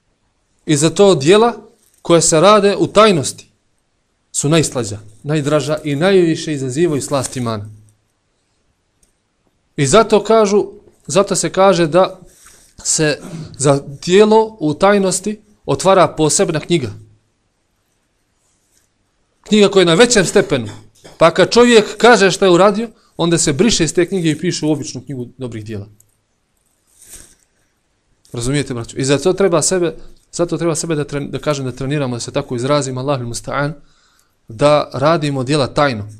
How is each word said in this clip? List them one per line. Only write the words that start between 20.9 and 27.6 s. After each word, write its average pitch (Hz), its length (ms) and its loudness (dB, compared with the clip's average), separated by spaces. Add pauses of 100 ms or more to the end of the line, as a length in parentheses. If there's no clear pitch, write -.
Pa 165 120 6
kad 175 200 2
čovjek 233 460 4
kaže 202 340 6
šta - 140 -2
je 190 60 4
uradio, 202 380 2 (280)
onda 170 220 0
se 160 140 0
briše 175 320 0
iz 147 100 -6
te 170 120 0
knjige 170 240 -4
i 151 80 -4
piše 170 280 -4
u 151 60 0
običnu 131 320 -8
knjigu 123 240 -12 (100)
dobrih 113 260 -12
dijela. 104 220 -12 (2500)